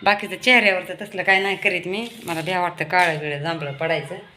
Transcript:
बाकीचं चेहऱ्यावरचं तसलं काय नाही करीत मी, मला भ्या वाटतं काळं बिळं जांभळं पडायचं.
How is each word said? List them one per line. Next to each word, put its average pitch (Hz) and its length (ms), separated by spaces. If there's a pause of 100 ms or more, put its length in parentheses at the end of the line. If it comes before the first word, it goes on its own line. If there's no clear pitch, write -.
बाकीचं 202 340
चेहऱ्यावरचं 196 640
तसलं 202 220
काय 190 180
नाही 196 160
करीत 180 300
मी, 214 220 (160)
मला 170 160
भ्या 180 200
वाटतं 170 240
काळं 170 340
बिळं 147 200
जांभळं 151 340
पडायचं. 160 420 (220)